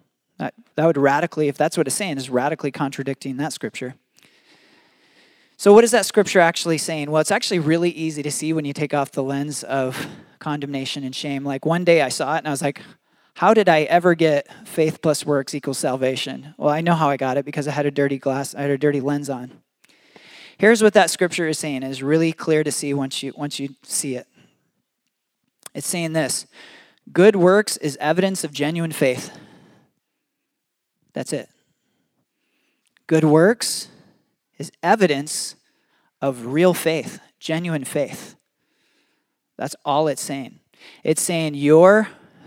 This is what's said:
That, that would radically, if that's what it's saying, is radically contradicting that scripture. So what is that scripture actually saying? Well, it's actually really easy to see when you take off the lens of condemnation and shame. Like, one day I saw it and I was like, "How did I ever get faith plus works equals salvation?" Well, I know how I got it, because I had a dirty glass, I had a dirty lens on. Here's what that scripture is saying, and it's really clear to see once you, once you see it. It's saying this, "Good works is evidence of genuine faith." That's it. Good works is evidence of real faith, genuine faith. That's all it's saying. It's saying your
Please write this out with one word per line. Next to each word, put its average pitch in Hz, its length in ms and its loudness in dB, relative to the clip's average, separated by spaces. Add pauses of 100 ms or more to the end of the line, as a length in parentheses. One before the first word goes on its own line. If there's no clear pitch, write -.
(380)
That, - 180 -10 (200)
that 151 120 2
would 160 100 2
radically, 147 500 2
if 139 100 -4
that's 160 200 0
what 160 80 0
it's 131 100 -4
saying, 175 220 -4
is 131 140 -10
radically 139 400 -2
contradicting 135 680 -6
that 143 160 -6
scripture. 127 420 -10 (1600)
So - 160 4
what 214 120 10
is 226 80 0
that 214 160 2
scripture - 320 2
actually 165 400 2
saying? 151 320 -6
Well, 156 100 2
it's - 80 -4
actually 208 300 0
really 165 320 2
easy 156 320 -6
to 143 80 -6
see 151 200 -4
when 156 140 -2
you 143 80 -6
take 151 180 -6
off 139 200 -2
the 143 100 -4
lens 139 420 -6
of 131 440 -6 (320)
condemnation 143 640 -8
and 131 120 -10
shame. 139 280 -8
Like, 139 200 -6
one 170 200 -2
day 170 180 6
I 131 80 0
saw 135 260 -4
it 160 40 -2
and 143 80 -6
I 151 40 -2
was 139 120 -4
like, 143 180 -6 (540)
"How 196 180 4
did 208 160 4
I 156 120 4
ever 170 340 4
get 156 320 2 (200)
faith 156 360 -2
plus 156 240 0
works 143 260 -2
equals 139 240 -6
salvation?" 131 800 -4
Well, 147 160 0
I 156 80 -2
know 170 140 2
how 156 160 2
I 139 60 -2
got 131 200 -2
it, 143 80 -2
because 147 220 -6
I 151 40 -4
had 143 140 -2
a 143 60 0
dirty 139 260 0
glass, 135 380 -4
I - 60 -8
had 143 100 -2
a 139 80 -2
dirty 143 200 0
lens 139 300 -4
on. 127 320 -12 (960)
Here's 214 240 4
what 214 140 6
that 180 160 6
scripture 170 360 -2
is 156 120 -2
saying, 139 240 -8
and 135 80 -8
it's 131 100 -10
really 160 320 2
clear 156 300 0
to 147 80 -4
see 143 240 -4
once 139 260 -6
you, 135 160 -8
once 143 220 -8
you 139 240 -8
see - 320 -6
it. 123 120 -12 (1500)
It's 139 120 -10
saying 170 260 -6
this, 151 340 -4 (640)
"Good 202 220 6
works 190 420 4
is 143 240 -6
evidence 180 420 -2
of 151 80 -8
genuine 156 400 -4
faith." 131 400 -2 (1800)
That's - 200 -8
it. 135 160 -8 (1600)
Good 160 180 4
works 165 640 4 (680)
is 156 140 -14 (100)
evidence 165 760 0 (640)
of 127 240 -4
real 160 280 4
faith, 160 460 -4 (200)
genuine 160 440 -4
faith. - 520 -6 (1200)
That's 139 260 -10
all 151 240 0
it's 139 140 -4
saying. 139 380 -12 (440)
It's 156 180 0
saying 160 340 -4
your 165 520 6 (400)